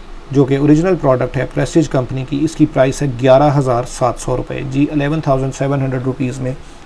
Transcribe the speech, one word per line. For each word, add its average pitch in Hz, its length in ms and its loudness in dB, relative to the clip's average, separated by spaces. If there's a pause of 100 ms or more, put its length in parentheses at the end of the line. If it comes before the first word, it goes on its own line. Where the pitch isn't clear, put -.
(340)
जो 139 120 6
कि 135 120 0
original 151 380 4
product 131 420 0
है, 127 80 -2
Prestige 143 420 0
Company 131 380 -4
की, 143 120 -6
इसकी 156 280 2
price 135 360 0
है 131 160 -2
ग्यारह 135 340 6
हज़ार 127 340 0
सात - 340 -2
सौ 127 160 -4
रुपये। 127 260 -6
जी, 135 300 0
इलेवन 151 300 -2
थाउजेंड 135 320 0
सेवन 139 280 -2
हंड्रेड 131 220 -2
रुपीज़ 131 380 -4
में 131 140 -6 (300)